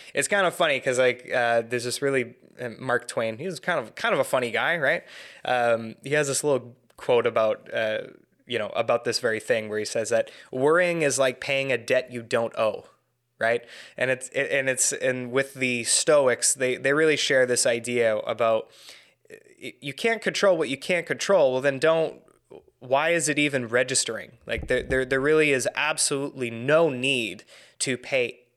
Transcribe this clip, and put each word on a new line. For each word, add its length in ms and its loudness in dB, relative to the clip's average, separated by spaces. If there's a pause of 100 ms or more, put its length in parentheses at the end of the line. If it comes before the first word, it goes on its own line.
(120)
it's 140 -2
kind 200 2
of 80 -2
funny 240 2
'cause, 180 -2
like, 360 2
uh, 280 2
there's 220 -4
this 180 -6
really, 340 -2 (240)
uh, 100 -8 (100)
Mark 280 -2
Twain, 300 -4
he 80 -10
was 140 -8
kind 200 -2
of, 160 -10
kind 180 -2
of 60 0
a 40 4
funny 280 0
guy, 260 0
right? 260 0 (400)
Um, 600 2
he 80 -6
has 160 2
this 160 -2
little 320 0 (200)
quote 320 4
about, 460 0
uh, 260 -2 (480)
you 100 -4
know, 120 -4
about 340 0
this 160 -2
very 200 0
thing 280 0
where 120 -4
he 60 -4
says 240 -4
that 220 0 (200)
worrying 500 2
is 180 0
like 220 0
paying 300 -2
a 60 0
debt 340 0
you 100 -10
don't 360 -2
owe, 280 -2 (540)
right? 260 0 (320)
And 120 0
it's, 200 -4
it, 220 -2
and 180 0
it's, 240 0
and 380 -2
with 240 -2
the 280 -2
Stoics, 680 2
they, 240 -2
they 160 0
really 240 2
share 280 4
this 200 0
idea 540 0
about 500 0 (920)
y-, 200 -12
you 120 -10
can't 280 -2
control 360 2
what 120 -2
you 80 -4
can't 280 -2
control. 460 2
Well, 100 0
then 180 0
don't, 420 2 (580)
why 300 0
is 180 0
it 120 0
even 280 0
registering? 680 -2 (120)
Like, 220 -6
there, 160 0
there, 220 -2
there 140 0
really 320 2
is 240 0
absolutely 760 -4
no 380 2
need 540 -2 (360)
to 180 -2
pay 440 -2 (160)